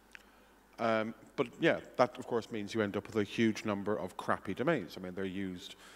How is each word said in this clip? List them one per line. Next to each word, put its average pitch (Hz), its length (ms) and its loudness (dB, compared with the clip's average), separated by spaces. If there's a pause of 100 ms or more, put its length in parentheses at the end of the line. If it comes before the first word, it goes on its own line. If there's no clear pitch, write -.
(760)
Um, 113 380 2 (200)
but 127 120 0 (120)
yeah, 139 200 4 (180)
that 123 220 4
of 123 80 -10
course 117 240 -2
means 104 240 -6
you 110 80 4
end 101 120 2
up 104 120 -2
with - 80 -12
a 110 80 4
huge 110 420 2
number 104 320 0
of - 180 -6
crappy 107 380 -2
domains. 123 420 -2
I 92 60 -10
mean, 92 140 -8
they're 98 100 -2
used 92 480 -6 (220)